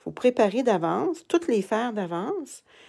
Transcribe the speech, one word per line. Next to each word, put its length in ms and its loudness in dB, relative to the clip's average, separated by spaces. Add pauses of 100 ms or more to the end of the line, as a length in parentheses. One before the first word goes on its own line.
vous 80 -6
préparer 520 2
d'avance, 640 0
toutes 200 2
les 140 2
faire 320 -2
d'avance. 680 -6 (260)